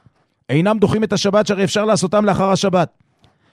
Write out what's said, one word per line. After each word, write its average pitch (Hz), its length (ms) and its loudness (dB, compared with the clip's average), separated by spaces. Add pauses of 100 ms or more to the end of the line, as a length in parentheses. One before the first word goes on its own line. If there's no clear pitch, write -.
(500)
אינם 185 300 0
דוחים 214 240 2
את 208 100 -2
השבת, 202 340 0
שהרי 196 160 -2
אפשר 208 220 -2
לעשותם 208 400 0
לאחר 196 260 0
השבת. 180 380 0 (640)